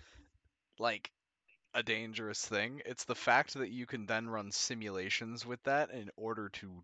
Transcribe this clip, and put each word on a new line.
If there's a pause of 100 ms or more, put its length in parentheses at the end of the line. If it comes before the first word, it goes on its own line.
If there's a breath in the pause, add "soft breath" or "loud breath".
(800 soft breath)
like, (640)
a
dangerous
thing.
It's
the
fact
that
you
can
then
run
simulations
with
that
in
order
to